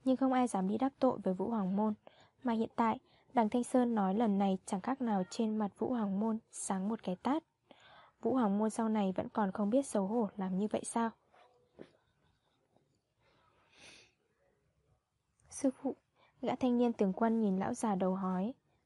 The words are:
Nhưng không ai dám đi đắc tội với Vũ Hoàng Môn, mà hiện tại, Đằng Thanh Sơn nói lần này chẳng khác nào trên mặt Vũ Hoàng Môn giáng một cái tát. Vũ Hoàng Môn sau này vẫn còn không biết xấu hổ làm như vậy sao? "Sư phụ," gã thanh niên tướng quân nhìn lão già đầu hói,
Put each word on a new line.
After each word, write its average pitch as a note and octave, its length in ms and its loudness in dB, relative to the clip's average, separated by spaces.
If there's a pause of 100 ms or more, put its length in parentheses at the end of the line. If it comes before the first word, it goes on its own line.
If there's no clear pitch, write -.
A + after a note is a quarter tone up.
Nhưng B3+ 140 2
không C4 160 2
ai B3+ 140 2
dám F#3+ 200 -2
đi G#3 100 0
đắc C4+ 220 0
tội B3+ 240 2
với F#3+ 100 2
Vũ F#3+ 160 -2
Hoàng G3+ 260 0
Môn, G#3+ 180 2 (500)
mà A#3+ 100 0
hiện A3+ 220 0
tại, A#3 240 2 (340)
Đằng A3 160 4
Thanh B3 140 0
Sơn A#3+ 320 2
nói F#3+ 200 2
lần G#3+ 220 2
này G3 280 2
chẳng F#3+ 160 -4
khác C4 200 -4
nào G#3 280 0
trên G#3+ 280 -2
mặt G#3 220 -2
Vũ A#3 100 0
Hoàng G#3 300 0
Môn A3 180 0 (140)
giáng F#3+ 380 -4
một A3+ 140 -6
cái F3+ 120 -4
tát. C#4+ 280 -2 (800)
Vũ A3+ 120 0
Hoàng G#3+ 240 2
Môn A3 120 0
sau A3+ 200 -2
này G#3 260 0
vẫn - 140 -4
còn G3+ 220 0
không G#3 180 0
biết C4+ 160 2
xấu G3 220 0
hổ A3 300 0
làm F#3 200 -4
như G#3 140 0
vậy - 140 -2
sao? - 240 -2 (4000)
"Sư - 200 -2 (120)
phụ," C4+ 140 -6 (460)
gã A#3+ 140 -2
thanh B3 220 2
niên A#3+ 160 2
tướng G3 200 2
quân A3+ 280 2
nhìn G3 160 2
lão G3 160 -2
già A3 220 -2
đầu F#3 200 0
hói, F#3 380 -2 (320)